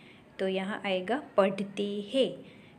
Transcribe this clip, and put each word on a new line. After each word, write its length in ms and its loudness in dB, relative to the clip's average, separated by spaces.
तो 100 0
यहाँ 380 -2
आएगा, 360 0
"पढ़ते 800 0
हैं", 300 2